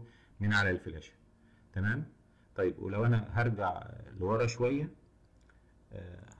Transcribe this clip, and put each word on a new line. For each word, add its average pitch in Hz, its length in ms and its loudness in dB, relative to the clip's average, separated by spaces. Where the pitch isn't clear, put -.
من 104 140 2
على 98 180 4
الفلاشة. 80 420 -4
تمام، 113 320 0
طيب 92 240 0
ولو 101 260 0
انا 117 260 4
هرجع 104 520 0
لورا 110 280 2
شوية، 135 420 0
آه، 90 260 -12